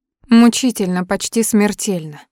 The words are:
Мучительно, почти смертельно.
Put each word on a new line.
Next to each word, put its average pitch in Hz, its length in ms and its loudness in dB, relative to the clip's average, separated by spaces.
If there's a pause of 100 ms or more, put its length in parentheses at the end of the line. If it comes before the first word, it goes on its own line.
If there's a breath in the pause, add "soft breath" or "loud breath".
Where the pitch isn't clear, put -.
(300)
Мучительно, 220 760 2
почти 202 380 -2
смертельно. 196 760 -2 (100)